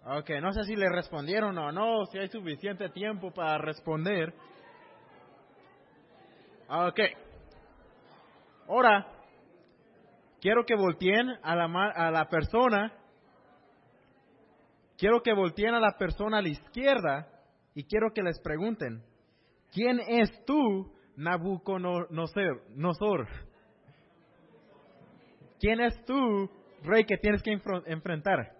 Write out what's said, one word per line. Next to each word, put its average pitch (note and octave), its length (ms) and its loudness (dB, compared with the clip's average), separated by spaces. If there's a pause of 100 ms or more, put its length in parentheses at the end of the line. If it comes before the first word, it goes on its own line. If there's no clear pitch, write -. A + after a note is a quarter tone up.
Ok, D3 220 -6 (140)
no F#3+ 100 -2
sé G#3 120 -4
si G#3+ 120 -6
le F#3+ 140 2
respondieron F3 640 -4
o D3+ 160 -6
no, G#3+ 320 0
si F#3+ 140 -10
hay F#3+ 100 -4
suficiente F#3+ 600 -8
tiempo F#3+ 420 -8
para D#3 240 -2
responder. D#3+ 760 -4 (2250)
Ok. E3+ 320 -2 (1700)
Ahora, G#3 420 4 (1300)
quiero A3+ 240 2
que A#3 80 2
volteen G3 560 2 (120)
a E3 140 0
la E3+ 120 0
ma-, F#3 220 0
a E3 200 0
la D#3+ 180 2
persona, G#3+ 640 2 (2000)
quiero A#3 240 4
que A#3+ 100 2
volteen G3+ 420 2
a A#3 60 2
la G#3 180 2
persona G3+ 380 -2
a G#3 60 2
la F3 80 -2
izquierda E3 760 0 (480)
y D3 100 -10
quiero G#3+ 280 0
que G#3+ 100 -4
les F3 180 -2
pregunten, D3+ 600 -4 (720)
"¿Quién A#3+ 280 2
es A3+ 440 0
tú, A3+ 480 2 (240)
Nabucodonosor? F3 2000 -2 (2250)
¿Quién A3+ 220 2
es A#3 240 0
tú, A3+ 460 2 (320)
rey G#3+ 220 4
que G3+ 120 0
tienes G#3 260 0
que G#3+ 100 -2
enfro-, F#3+ 340 -4
enfrentar?" D#3+ 720 -2